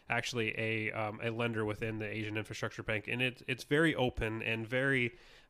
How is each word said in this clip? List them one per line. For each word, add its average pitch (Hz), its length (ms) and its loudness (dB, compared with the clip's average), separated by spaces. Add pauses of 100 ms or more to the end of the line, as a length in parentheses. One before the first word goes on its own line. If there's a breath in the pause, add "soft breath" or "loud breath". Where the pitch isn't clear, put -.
actually 117 480 0
a, 110 340 0
um, 107 300 -4
a 113 80 -2
lender 113 360 0
within 110 340 -2
the 107 60 -4
Asian 107 320 -4
Infrastructure 110 460 -4
Bank, 107 240 -2
and 120 140 0
it, 127 260 -2
it's 127 180 -4
very 151 300 6
open 113 480 0
and 113 220 0
very, 127 460 2 (380 loud breath)